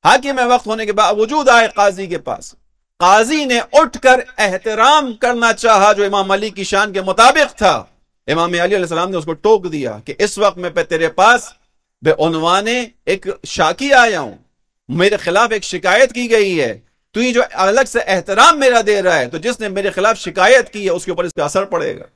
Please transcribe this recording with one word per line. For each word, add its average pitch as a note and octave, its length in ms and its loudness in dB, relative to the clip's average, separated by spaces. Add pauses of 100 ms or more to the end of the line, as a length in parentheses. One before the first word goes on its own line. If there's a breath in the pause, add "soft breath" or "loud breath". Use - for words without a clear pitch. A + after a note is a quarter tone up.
حاکم C4 360 2 (120)
وقت B3 160 0
ہونے A3 180 -6
کے G3+ 80 -6
باوجود A3 560 0
آئے A#3 260 6
قاضی G3 320 0
کے E3 100 -6
پاس، - 380 -12 (440)
قاضی A3+ 460 4
نے B3 140 0 (140)
اٹھ C#4 280 2
کر B3+ 180 4 (180)
احترام A3+ 760 0
کرنا A#3 400 0
چاہا G#3+ 400 4
جو G3+ 100 0
امام G3 280 -2
علی G3+ 180 -2
کی F#3+ 140 -10
شان G3+ 300 -2
کے F#3+ 80 -6
مطابق A#3 560 2
تھا، D#3+ 260 0 (440)
امام E3 220 -2
علی F3 120 -2
علیہ G3 160 0
السلام F3 320 -4
نے F#3+ 80 -6
اس D#3 80 -6
کو E3 80 -8
ٹوک F#3+ 380 0
دیا B2 340 -8
کہ C#3+ 140 -12
اس G3+ 180 -2
وقت G3+ 200 0
میں F3+ 120 -8
پہ E3 140 -4
تیرے D#3+ 240 -2
پاس G#3 340 2 (600)
بے D3+ 100 0
عنوانے F3+ 720 -2 (200)
ایک F#3+ 220 -4 (200)
شاکی F3+ 460 -2
آیا A#3 260 4
ہوں، A2+ 160 -10 (520)
میرے F#3 300 0
خلاف G3+ 340 0
ایک G#3 120 -6
شکایت F#3+ 500 0
کی A#3+ 180 -4
گئی G3 300 0
ہے، A2 180 -4 (320)
تو G#3+ 100 -4
یہ B3 120 -2
جو A#3+ 80 2 (120)
الگ G3 340 0
سے A#3+ 120 -4
احترام G#3+ 600 2
میرا B3 260 2
دے G3+ 160 0
رہا F3 180 2
ہے، B2 100 -4
تو E3 80 -12
جس A#3 220 -6
نے G#3+ 100 -8
میرے G3 200 -4
خلاف G3+ 280 -2
شکایت G#3+ 560 2
کی G#3 120 -8
ہے F#3 40 -2
اس F3 160 -4
کے F3+ 60 -8
اوپر E3+ 120 -4
اس E3+ 100 -8
کا D3+ 120 -4
اثر F#3+ 180 -2
پڑے E3+ 360 -6
گا - 40 -20 (120)